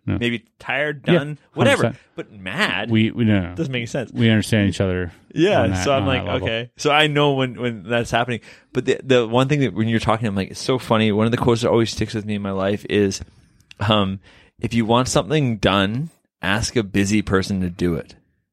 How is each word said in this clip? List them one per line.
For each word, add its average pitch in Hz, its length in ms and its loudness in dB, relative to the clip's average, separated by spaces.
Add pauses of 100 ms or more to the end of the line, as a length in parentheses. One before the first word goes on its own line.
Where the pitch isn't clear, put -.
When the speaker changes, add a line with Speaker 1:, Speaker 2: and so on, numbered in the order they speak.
Speaker 1:
No. 98 120 -2
Speaker 2:
maybe 117 280 -4 (120)
tired, 143 480 -4
Speaker 1:
Yeah, 160 120 4
Speaker 2:
done, 147 200 -8 (140)
whatever. 247 300 2
Speaker 1:
hundred 117 160 0
percent. - 80 -20 (100)
Speaker 2:
But - 160 -12
mad 104 580 -4
Speaker 1:
We, 110 200 4
we, 117 160 0
no, 104 140 4 (100)
no. 90 40 -14
Speaker 2:
doesn't 143 160 -6
make 123 180 -4
sense. 127 260 -6
Speaker 1:
We 117 160 4
understand 104 400 2
each 92 100 -2
other 90 320 -2 (220)
Speaker 2:
Yeah, 170 260 2
Speaker 1:
on 110 120 2
that, 92 120 0
Speaker 2:
so 143 80 2
I'm 135 120 0
Speaker 1:
on 95 40 0
Speaker 2:
like, 127 160 -2
Speaker 1:
that 92 80 -4
level. - 160 -2
Speaker 2:
"Okay." 113 300 -6
So 147 120 0
I 147 160 4
know 147 280 2
when, 131 260 -2
when 117 220 -6
that's 117 280 -2
happening. 120 300 0 (320)
But 127 140 -2
the, 127 180 2
the 123 240 4
one 123 200 2
thing 147 120 0
that 113 140 0
when 110 140 0
you're 113 120 2
talking, 110 260 0
I'm 101 80 -2
like, 95 180 -2
it's - 100 -16
so 131 160 0
funny. 110 340 0
One 107 140 2
of 113 60 -2
the 120 40 0
quotes 127 240 2
that 117 100 0
always 110 200 2
sticks 107 240 -6
with 107 100 -6
me 104 120 -6
in 101 40 -6
my 98 120 -6
life 98 360 -2
is, 98 320 2 (580)
um, 101 420 0 (380)
"If - 140 -6
you 117 140 0
want 120 220 2
something 135 500 0
done, 101 500 0 (320)
ask 101 360 -2
a 117 60 2
busy 101 380 0
person 95 400 -2
to 92 80 -2
do 87 260 -2
it." - 200 -10 (380)